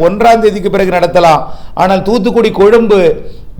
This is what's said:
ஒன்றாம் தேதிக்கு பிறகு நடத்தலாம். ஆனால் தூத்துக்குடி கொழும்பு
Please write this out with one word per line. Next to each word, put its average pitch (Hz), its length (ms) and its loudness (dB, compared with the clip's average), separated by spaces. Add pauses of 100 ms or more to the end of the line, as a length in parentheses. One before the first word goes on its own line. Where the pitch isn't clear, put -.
ஒன்றாம் 226 360 2
தேதிக்கு 196 320 -2
பிறகு 185 220 0
நடத்தலாம். 170 480 2 (380)
ஆனால் 190 260 0
தூத்துக்குடி 220 500 0
கொழும்பு 208 400 4 (600)